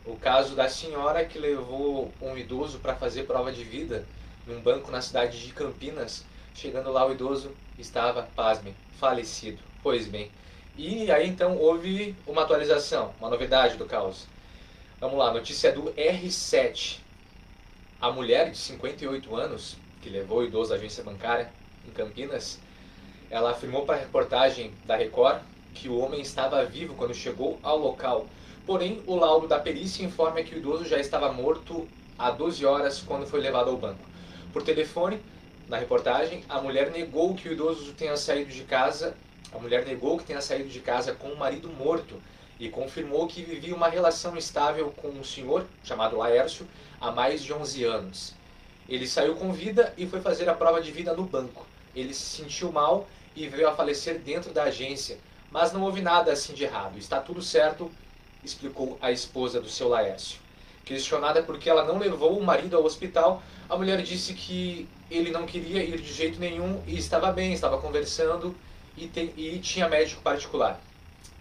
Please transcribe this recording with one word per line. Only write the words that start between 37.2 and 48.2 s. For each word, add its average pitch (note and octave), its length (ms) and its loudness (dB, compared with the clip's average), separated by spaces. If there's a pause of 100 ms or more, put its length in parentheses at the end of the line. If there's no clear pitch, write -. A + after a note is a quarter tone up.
que F3 140 -8
o E3 40 -4
idoso D3 420 -2
tenha D3+ 220 -2
saído C#3+ 360 -2
de C3 120 -12
casa, - 520 2 (360)
a - 60 -10
mulher A#2+ 260 2
negou C#3+ 340 0
que - 60 -10
tenha D3 160 -6
saído C#3 280 -2
de B2+ 120 -12
casa B2 340 0
com - 140 -12
o - 80 -10
marido C3+ 340 -4
morto D3 500 -2 (400)
e - 80 -8
confirmou C#3+ 580 -2
que F3 160 -8
vivia E3 320 -8
uma E3+ 140 4
relação E3+ 480 2
estável D3+ 600 0
com D3+ 120 -10
um C#3 160 -10
senhor C#3 420 -2 (160)
chamado A2 360 -2
Laércio A#2+ 500 2 (320)
há A#2+ 100 -4
mais C3+ 320 0
de C3+ 100 -8
onze C#3 300 -6
anos. G2+ 520 -2 (540)